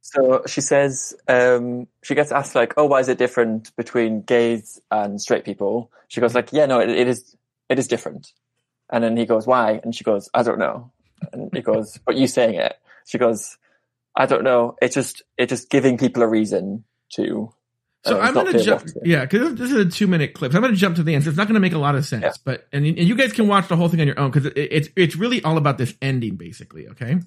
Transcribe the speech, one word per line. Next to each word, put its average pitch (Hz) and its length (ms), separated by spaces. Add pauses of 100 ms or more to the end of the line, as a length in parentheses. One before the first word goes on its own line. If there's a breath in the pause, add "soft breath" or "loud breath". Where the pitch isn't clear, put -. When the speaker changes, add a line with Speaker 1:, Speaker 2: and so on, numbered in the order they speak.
Speaker 1:
So 131 460
she - 140
says, 139 540 (120)
um, 123 600 (160)
she - 120
gets 147 160
asked, 135 240
like, 123 260
"Oh, 151 100
why 135 100
is 123 80
it 131 100
different 110 560
between 113 500
gays 117 640
and 104 320
straight - 240
people?" 104 440 (200 soft breath)
She - 120
goes 117 140
like, 120 180
"Yeah, 151 140
no, 131 140
it, 104 80
it 120 180
is, 123 300 (300)
it 131 120
is 131 80
different." - 460 (540)
And 117 160
then 117 140
he 117 100
goes, 110 200
"Why?" 113 380
And 117 100
she - 100
goes, 101 300
"I 120 80
don't 113 160
know." 98 320 (420)
And 147 220
he 127 80
goes, 110 420
"But 123 120
you 131 100
saying 117 340
it." - 140 (320 soft breath)
She - 120
goes, 113 380 (580)
"I 131 120
don't 135 160
know. 123 380
It's 123 140
just, - 300 (120)
it's 123 140
just - 200
giving 131 280
people 123 240
a 113 60
reason 101 560 (320)
to, - 360 (500)
Speaker 2:
So - 140
Speaker 1:
uh, 190 40
Speaker 2:
I'm 247 140
Speaker 1:
not 269 120
Speaker 2:
gonna 381 120
Speaker 1:
feel - 60
Speaker 2:
jump, 214 220
Speaker 1:
wanted." - 200
Speaker 2:
yeah, 151 200
'cause 240 300
this 247 140
is 277 60
a 208 140
two-minute 175 420
clip. 131 200
So 175 60
I'm 214 40
gonna 254 140
jump 175 200
to 175 60
the 160 120
end. 143 100
So 156 60
it's 147 80
not 214 100
gonna 220 120
make 180 140
a 160 40
lot 143 160
of 143 120
sense, 113 160
Speaker 1:
Yeah. - 100 (120)
Speaker 2:
but, - 280
and, 143 140
and 165 100 (120)
you 233 60
guys 247 180
can 226 140
watch 196 220
the 175 80
whole 170 120
thing 165 120
on 147 60
your 139 120
own 139 120
'cause 139 160
it, - 100
it's, 147 400
it's 170 200
really 233 260
all 160 140
about 147 200
this 123 240
ending, 123 360
basically, 85 520
okay? 127 380